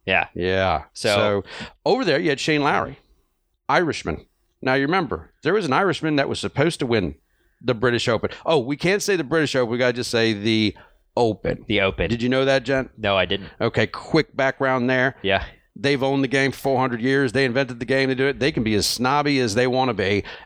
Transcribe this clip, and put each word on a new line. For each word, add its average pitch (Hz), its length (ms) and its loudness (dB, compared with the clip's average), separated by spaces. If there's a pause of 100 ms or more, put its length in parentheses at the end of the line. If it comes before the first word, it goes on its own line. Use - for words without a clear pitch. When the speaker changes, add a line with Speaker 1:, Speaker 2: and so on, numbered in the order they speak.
Speaker 1:
Yeah. 92 280 2
Speaker 2:
Yeah. 92 580 0
Speaker 1:
So - 160 -4
Speaker 2:
So 104 360 2 (400)
over 233 200 2
there, 156 160 2
you 175 100 0
had 139 100 -2
Shane 151 220 0
Lowry, 147 360 -2 (720)
Irishman. 135 580 0 (360)
Now 131 120 2
you 139 80 2
remember, 139 500 -2 (100)
there 160 120 0
was 208 120 0
an 131 60 -2
Irishman 160 440 0
that 139 120 2
was - 120 -4
supposed 143 400 -2
to 143 60 -2
win 98 280 0 (460)
the 120 140 0
British 120 340 0
Open. 107 220 0 (140)
Oh, 160 140 2
we 135 180 -2
can't 190 260 0
say 202 140 0
the 160 80 -2
British 147 300 0
Open. 123 160 0
We 120 80 -2
gotta 123 140 2
just 120 180 -6
say 113 220 2
the 107 440 0 (400)
Open. 101 520 0
Speaker 1:
The 101 140 0
Open. 95 260 0
Speaker 2:
Did 117 140 -4
you 123 60 0
know 131 160 2
that, 135 200 2
Jen? 131 320 -2
Speaker 1:
No, 101 200 0
I 92 80 4
didn't. 98 260 -4 (100)
Speaker 2:
Okay, 113 260 0
quick - 500 -2
background 131 520 0
there. 127 340 0
Speaker 1:
Yeah. 98 220 0 (360)
Speaker 2:
They've 139 220 0
owned 135 220 0
the 131 40 0
game 135 220 2
for - 80 -8
four 135 220 0
hundred 123 220 -2
years. 135 300 2
They 135 120 2
invented 123 340 -2
the 123 60 -8
game 135 240 0
to 131 80 0
do 135 100 0
it. 131 140 -2
They 139 100 0
can 151 140 -2
be 110 100 2
as 95 120 2
snobby 143 520 0
as 117 160 0
they 123 140 2
wanna 127 260 0
be. 98 300 0 (220)